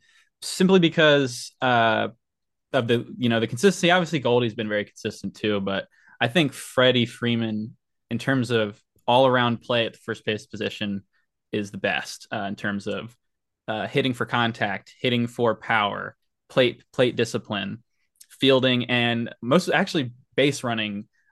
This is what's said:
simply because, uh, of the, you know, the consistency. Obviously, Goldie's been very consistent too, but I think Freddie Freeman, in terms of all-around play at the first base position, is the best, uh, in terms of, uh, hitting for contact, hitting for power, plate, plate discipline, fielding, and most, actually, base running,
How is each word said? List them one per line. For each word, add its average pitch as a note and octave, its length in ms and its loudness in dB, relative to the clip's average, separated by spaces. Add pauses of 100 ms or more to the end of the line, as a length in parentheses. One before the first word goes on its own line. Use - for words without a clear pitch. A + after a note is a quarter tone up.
(400)
simply F#3+ 400 2
because, D3 800 2
uh, A2+ 480 2 (640)
of A#2+ 160 0
the, A#2+ 180 0 (120)
you B2 100 0
know, A#2 120 2
the A2+ 60 0
consistency. F3 440 2
Obviously, E3+ 300 2
Goldie's A#2+ 340 2
been G#2+ 160 -6
very G#2 160 -2
consistent - 500 -10
too, G#2 240 -2
but G2 260 -4 (320)
I A#2+ 100 0
think D3 260 0
Freddie B2+ 500 2
Freeman, A2+ 720 -4 (340)
in A#2 60 -4
terms B2 340 -2
of A2 300 0 (260)
all-around B2 540 4
play A#2+ 240 0
at G#2 80 -6
the - 60 -20
first - 260 -8
base G#2+ 220 -4
position, G2+ 560 -6 (500)
is G#2 180 -6
the G#2 80 -16
best, - 540 -6
uh, G#2+ 160 -6
in G2+ 80 -8
terms G2+ 300 -6
of, G2+ 280 -10 (540)
uh, G#2+ 180 -6
hitting C3 280 -2
for A#2+ 100 -6
contact, A2+ 720 -4
hitting A#2+ 280 0
for A#2 280 0
power, G2+ 600 -2 (320)
plate, - 340 2 (120)
plate B2+ 220 2
discipline, A2 680 -4 (580)
fielding, C3 460 4
and A#2 560 -2
most, D3 260 2
actually, D3+ 440 -2 (220)
base C#3 300 0
running, G#2+ 420 -4 (260)